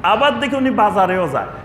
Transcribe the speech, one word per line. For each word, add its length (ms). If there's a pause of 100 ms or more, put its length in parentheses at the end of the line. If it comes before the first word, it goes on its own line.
আবার 360
দেখি 160
উনি 140
বাজারেও 580
যায়। 200 (160)